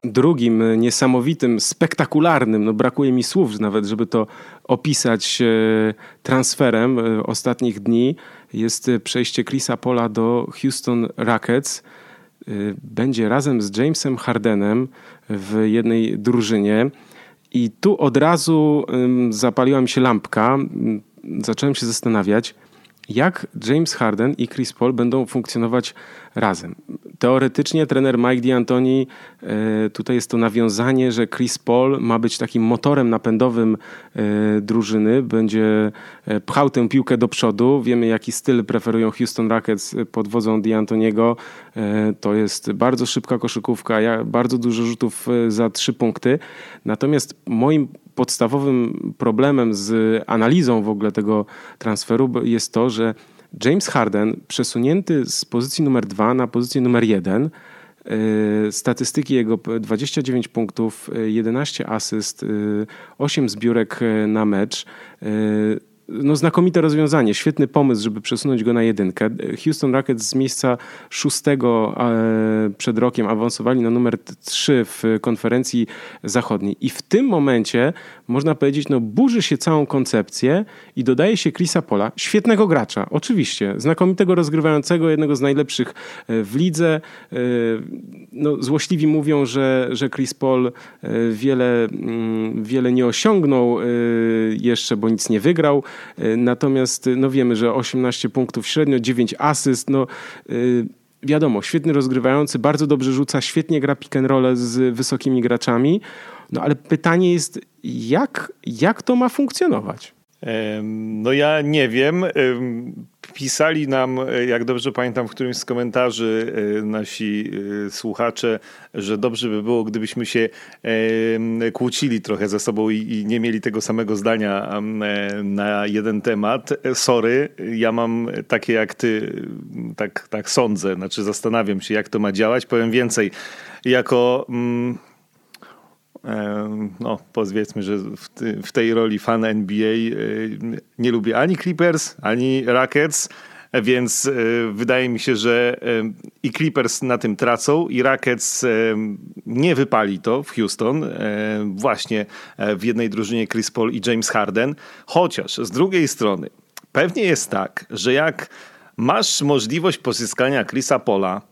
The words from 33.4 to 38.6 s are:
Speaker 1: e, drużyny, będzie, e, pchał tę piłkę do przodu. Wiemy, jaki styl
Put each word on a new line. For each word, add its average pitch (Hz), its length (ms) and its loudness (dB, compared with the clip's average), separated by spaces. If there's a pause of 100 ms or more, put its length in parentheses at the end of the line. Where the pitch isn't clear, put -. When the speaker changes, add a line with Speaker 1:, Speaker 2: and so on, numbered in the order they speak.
Speaker 1:
e, 107 460 2
drużyny, 110 600 2
będzie, 107 680 2 (340)
e, 107 160 -2
pchał 143 280 2
tę 120 200 2
piłkę 131 280 2
do 117 100 4
przodu. 120 540 2
Wiemy, 120 260 2
jaki 113 240 -2
styl 120 340 0